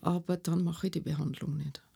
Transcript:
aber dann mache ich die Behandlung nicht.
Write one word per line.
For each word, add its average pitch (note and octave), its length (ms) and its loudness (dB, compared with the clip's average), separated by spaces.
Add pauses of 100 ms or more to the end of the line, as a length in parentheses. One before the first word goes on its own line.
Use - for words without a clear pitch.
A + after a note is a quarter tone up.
aber F3 340 2
dann F3 260 2
mache E3+ 260 0
ich - 40 -6
die - 80 0
Behandlung D3+ 560 -2
nicht. C#3+ 240 -4 (160)